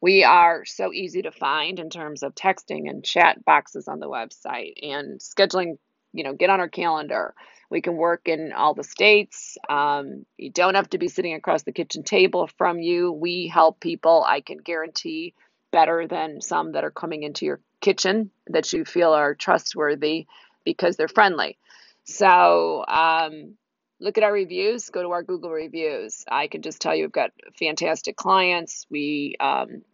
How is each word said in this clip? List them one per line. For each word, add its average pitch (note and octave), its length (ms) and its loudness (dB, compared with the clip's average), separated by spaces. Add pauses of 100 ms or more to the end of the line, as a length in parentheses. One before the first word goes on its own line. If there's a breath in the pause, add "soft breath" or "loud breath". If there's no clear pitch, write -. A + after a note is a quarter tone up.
We F#3+ 200 6
are E3+ 440 6
so - 260 -6
easy F#3 300 -8
to D#3 100 -8
find D#3 460 -4
in D#3+ 100 -12
terms D#3 340 -12
of C#3 120 -8
texting D#3 560 -4
and C#3+ 120 -12
chat - 400 2
boxes - 460 0
on D3 120 -10
the D3+ 100 -12
website A#2+ 720 -10
and C#3+ 360 -10
scheduling, F3 600 -2 (340)
you D#3+ 120 -8
know, C#3 100 -6
get F3 160 2
on F#3+ 100 4
our F3 80 -4
calendar. D#3 640 -4 (360 soft breath)
We E3 100 -2
can E3+ 160 -4
work E3+ 320 0
in D#3 240 -4
all C#3+ 220 2
the C3+ 100 -10
states. - 720 2 (100)
Um, C#3+ 600 -2 (100)
you - 140 -14
don't F#3 240 2
have G3 160 2
to F#3+ 80 -4
be E3+ 100 -2
sitting F3 240 -4
across D#3+ 300 -2
the - 100 -10
kitchen D#3 300 -8
table F#3 440 2 (120)
from F3 220 0
you. F3 300 0
We E3+ 360 -6
help D#3+ 340 4
people, E3 480 4
I C#3 140 2
can - 160 -16
guarantee, E3 760 -8 (380)
better E3 360 4
than D#3+ 360 -8
some D#3+ 300 -4
that D3 120 -2
are D3+ 60 -6
coming D#3 320 -8
into - 240 -6
your D3 140 -4 (200)
kitchen G3 500 0 (180)
that E3 260 0
you D#3+ 100 -2
feel E3+ 300 4
are D3 200 2
trustworthy D3+ 920 0 (400 soft breath)
because F3 320 0
they're G#3 100 0
friendly. F3 480 2 (480 soft breath)
So, F3 840 4
um, D#3+ 680 0 (460)
look G3 180 -4
at G#3+ 60 4
our G#3 100 2
reviews, G3 560 -2
go F3+ 100 -6
to F3 120 -4
our F3 100 -4
Google F3 280 -8
reviews. D#3 800 -6
I D3 180 -2
can D#3+ 120 -10
just D#3 220 -10
tell D#3+ 120 -2
you D#3+ 100 -2
we've D3+ 80 -8
got B2+ 200 -2 (260)
fantastic D#3+ 580 -4
clients. F3+ 720 0
We, D3 500 -6
um, C3+ 400 -2 (140)